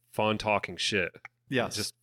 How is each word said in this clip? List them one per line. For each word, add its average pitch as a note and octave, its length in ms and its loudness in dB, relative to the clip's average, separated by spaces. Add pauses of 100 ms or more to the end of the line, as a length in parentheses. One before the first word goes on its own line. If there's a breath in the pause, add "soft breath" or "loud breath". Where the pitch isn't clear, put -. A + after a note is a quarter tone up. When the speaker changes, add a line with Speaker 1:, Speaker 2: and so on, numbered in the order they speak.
(120)
Speaker 1:
fun G#2+ 260 2
talking G2+ 380 0
shit. F#2 340 0 (380)
Speaker 2:
Yes. A2+ 260 0
Speaker 1:
Just G2+ 280 -6